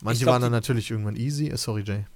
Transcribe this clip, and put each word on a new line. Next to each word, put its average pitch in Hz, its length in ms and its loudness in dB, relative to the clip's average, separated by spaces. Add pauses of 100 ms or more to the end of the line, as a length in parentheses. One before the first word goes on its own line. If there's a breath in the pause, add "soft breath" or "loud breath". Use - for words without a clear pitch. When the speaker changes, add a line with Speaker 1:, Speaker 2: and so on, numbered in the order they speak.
Speaker 1:
Manche 117 160 0
Speaker 2:
Ich 123 60 0
glaub, 127 100 6
Speaker 1:
waren 123 80 4
dann 120 100 2
Speaker 2:
die 120 40 4
Speaker 1:
natürlich 113 340 0
irgendwann 107 260 -4
easy. 143 320 -2
Äh, - 80 -4
sorry, 107 300 -4
Jay. 101 180 -4 (120)